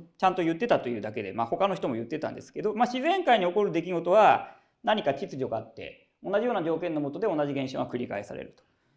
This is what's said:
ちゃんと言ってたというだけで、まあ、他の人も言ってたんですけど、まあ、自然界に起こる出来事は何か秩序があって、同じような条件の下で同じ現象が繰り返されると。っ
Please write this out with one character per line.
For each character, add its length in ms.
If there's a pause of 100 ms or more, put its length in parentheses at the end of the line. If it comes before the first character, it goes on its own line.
(180)
ち 80
ゃ 60
ん 60
と 80
言 100
っ 40
て 100
た 100
と 100
い 80
う 40
だ 120
け 120
で、 80
ま 120
あ、 20
他 200
の 80
人 140
も 60
言 100
っ 20
て 140
た 80
ん 80
で 40
す 120
け 100
ど、 120
ま 100
あ、 20
自 160
然 220
界 160
に 60
起 60
こ 120
る 80
出 100
来 100
事 200
は 440 (280)
何 180
か 100
秩 180
序 160
が 120
あ 40
っ 120
て、 340 (140)
同 160
じ 60
よ 80
う 20
な 80
条 160
件 160
の 60
下 180
で 80
同 200
じ 60
現 180
象 100
が 60
繰 120
り 100
返 140
さ 120
れ 100
る 120
と。 60
っ 40 (300)